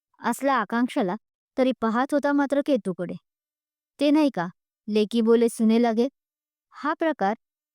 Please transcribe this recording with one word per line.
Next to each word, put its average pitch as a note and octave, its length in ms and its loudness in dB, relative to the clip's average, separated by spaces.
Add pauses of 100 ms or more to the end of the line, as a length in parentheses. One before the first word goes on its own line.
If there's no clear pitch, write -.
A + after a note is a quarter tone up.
(200)
असला B3+ 340 -2
आकांक्षाला, A3+ 640 -2 (400)
तरी C4 240 2
पाहत A#3+ 340 -2
होता C#4+ 180 0
मात्र C#4+ 340 0
केतूकडे. F#3 480 -2 (880)
ते C#4+ 100 2
नाही D4 200 4
का, F3 160 -6 (420)
"लेकी G#3+ 340 0
बोले A#3 260 4
सुने A3+ 300 2
लागे"? A#3 300 0 (680)
हा D4 200 -6
प्रकार D4 400 -2 (400)